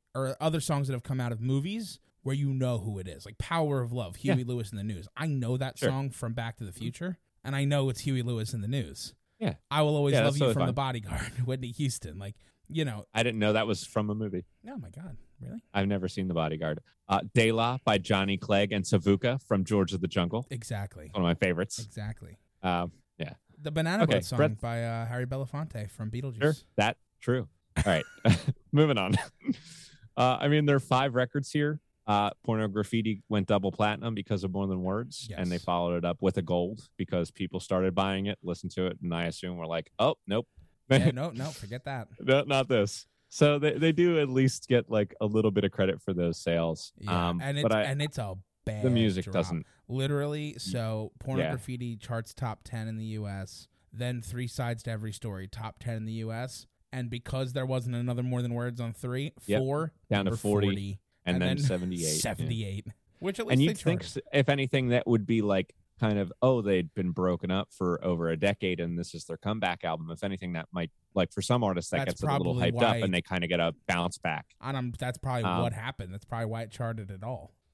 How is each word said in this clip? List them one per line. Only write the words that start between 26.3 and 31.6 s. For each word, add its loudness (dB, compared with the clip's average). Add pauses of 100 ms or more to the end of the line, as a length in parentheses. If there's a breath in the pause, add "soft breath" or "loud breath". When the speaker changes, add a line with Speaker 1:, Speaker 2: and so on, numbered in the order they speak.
Speaker 2:
Sure, 6 (220)
that, 2 (240)
true. 0 (300)
All 4
right, 4 (200)
<laughs> 2
moving 6
on. 2 (1040 loud breath)
Uh, 4
I 2
mean, 6
there 8
are 4
five 2
records 0
here. 0 (260)